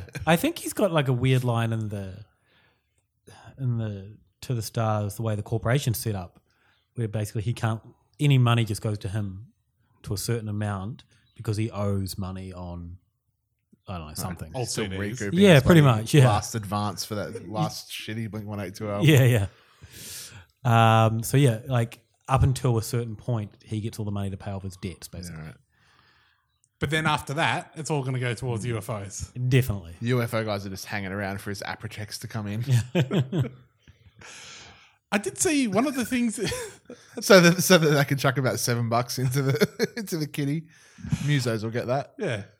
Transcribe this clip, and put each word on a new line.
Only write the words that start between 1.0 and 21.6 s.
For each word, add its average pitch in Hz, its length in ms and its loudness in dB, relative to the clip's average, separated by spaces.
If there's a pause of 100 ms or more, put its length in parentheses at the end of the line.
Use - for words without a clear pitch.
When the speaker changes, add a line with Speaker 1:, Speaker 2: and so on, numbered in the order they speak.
Speaker 2:
a 135 40 4
weird 127 300 2
line 117 300 0
in 110 160 -4
the, 98 340 -10 (1300)
in 123 200 -2
the 107 400 -8 (240)
To - 120 -4
the 113 80 -2
Stars, 107 540 -2
the - 80 -8
way 107 120 0
the 101 80 -4
corporation's 117 540 0
set 110 180 -4
up, 92 240 -10 (560)
where 117 120 -4
basically 107 360 -4
he 120 100 -2
can't, 113 280 -4 (380)
any 143 180 6
money 117 280 6
just 101 160 -4
goes 104 180 -4
to 98 100 -8
him 101 380 -6 (560)
to - 100 -6
a 98 40 -4
certain 117 300 -4
amount 104 560 -6 (320)
because 107 220 -4
he 110 140 -2
owes 98 460 -4
money 92 360 -10
on, 87 440 -12 (880)
I 104 60 -10
don't 85 80 -10
know, 78 60 -12
Speaker 3:
Right. 78 100 -14
Speaker 2:
something. 87 380 -10
Speaker 1:
Old 123 140 -6
Speaker 3:
Still 113 160 -4
Speaker 1:
C 98 60 -8
Ds. 95 80 -6
Speaker 3:
recouping 104 400 -4
Speaker 2:
Yeah, 196 160 10
Speaker 3:
his 131 80 8
Speaker 2:
pretty 165 180 8
Speaker 3:
money 120 220 4
Speaker 2:
much, 110 100 -4
yeah. 139 140 8
Speaker 3:
last 104 280 0
advance 104 480 -4
for 110 120 -8
that 87 340 -8
Speaker 2:
<laughs> - 0 -
Speaker 3:
last 107 420 -6
shitty 110 400 -8
Blink 104 160 -10
one 104 140 -8
eighty-two 101 280 -8
album. 104 200 2
Speaker 2:
Yeah, 135 140 8
yeah. 120 240 4 (1160)
Um, 113 600 6
so, - 140 0
yeah, 123 300 4